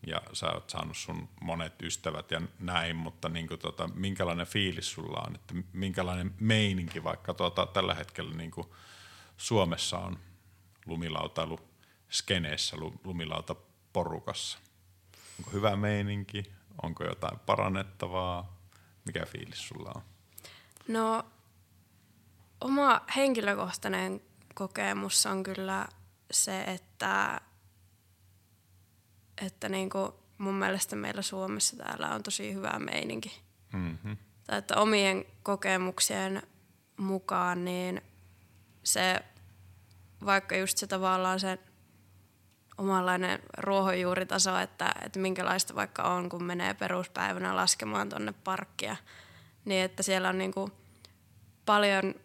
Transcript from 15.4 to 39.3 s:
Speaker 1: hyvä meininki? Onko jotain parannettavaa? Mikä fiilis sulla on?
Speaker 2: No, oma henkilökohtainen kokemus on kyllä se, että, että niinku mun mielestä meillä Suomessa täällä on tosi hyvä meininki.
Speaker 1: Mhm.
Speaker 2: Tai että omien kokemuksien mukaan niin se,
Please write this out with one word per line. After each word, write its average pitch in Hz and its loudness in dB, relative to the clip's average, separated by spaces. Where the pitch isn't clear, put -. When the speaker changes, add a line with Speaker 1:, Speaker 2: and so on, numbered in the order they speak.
Speaker 1:
hyvä 101 4
meininki? 101 0
Onko 82 -4
jotain 85 -4
parannettavaa? 95 0
Mikä 82 -4
fiilis - -10
sulla - -10
on? - -10
Speaker 2:
No, 226 0
oma 269 6
henkilökohtainen 202 2
kokemus 196 0
on 190 -2
kyllä 190 -4
se, 190 2
että, - 0
että 196 -6
niinku 190 -2
mun 196 -2
mielestä 196 2
meillä 202 -4
Suomessa 190 0
täällä - -4
on - -2
tosi 202 -4
hyvä 196 -2
meininki. 226 -4
Speaker 1:
Mhm. 90 -4
Speaker 2:
Tai 104 -2
että - -2
omien 196 4
kokemuksien 190 0
mukaan 185 0
niin 180 -2
se, 185 4